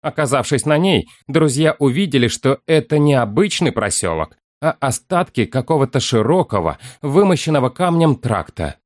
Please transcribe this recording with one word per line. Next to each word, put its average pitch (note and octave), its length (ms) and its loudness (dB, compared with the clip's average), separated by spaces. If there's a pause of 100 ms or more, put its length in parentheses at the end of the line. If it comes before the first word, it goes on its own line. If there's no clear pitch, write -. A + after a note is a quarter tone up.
Оказавшись C#3 640 -2
на D3+ 120 2
ней, E3+ 300 2 (200)
друзья D3+ 500 2
увидели, C3+ 500 2
что - 380 -2
это D#3 320 0
не D3 160 4
обычный C3+ 580 0
проселок, F2 640 -4 (240)
а D#3 200 -2
остатки C#3+ 640 -2
какого-то C3+ 560 -2
широкого, G#2+ 800 0 (240)
вымощенного D#3 680 2
камнем E3 480 0
тракта. F2+ 680 -6